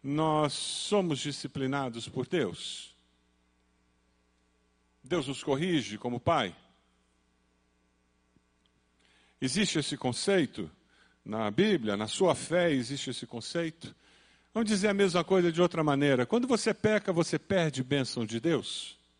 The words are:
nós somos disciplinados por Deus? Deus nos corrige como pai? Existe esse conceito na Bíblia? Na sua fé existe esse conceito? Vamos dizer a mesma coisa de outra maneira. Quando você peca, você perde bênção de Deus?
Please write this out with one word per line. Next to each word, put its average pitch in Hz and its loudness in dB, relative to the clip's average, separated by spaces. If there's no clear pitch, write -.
nós 151 0
somos 175 -2
disciplinados 135 -4
por 131 -4
Deus? - -4
Deus 135 -2
nos 135 -6
corrige 139 0
como 120 -6
pai? 131 0
Existe 151 0
esse 147 -2
conceito 123 0
na 107 -2
Bíblia? 123 2
Na 107 -2
sua 170 2
fé 170 0
existe 131 -4
esse 120 -10
conceito? - -8
Vamos 220 0
dizer 208 2
a 202 4
mesma 180 4
coisa 180 4
de 160 2
outra 170 4
maneira. 139 4
Quando 240 0
você 226 2
peca, 214 0
você 165 2
perde 160 0
bênção 127 -2
de 113 -4
Deus? - -2